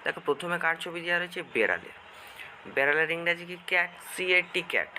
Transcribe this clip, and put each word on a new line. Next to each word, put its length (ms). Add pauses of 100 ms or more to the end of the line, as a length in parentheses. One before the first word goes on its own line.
দেখো, 240
প্রথমে 360
কার 200
ছবি 220
দেওয়া 140
রয়েছে? 220 (120)
বেড়ালের। 420 (800)
বেড়ালের 420
ইংরাজি 320
কি? 80 (120)
ক্যাট, 220 (200)
সি 140 (120)
এ 20 (140)
টি, 80 (100)
ক্যাট। 280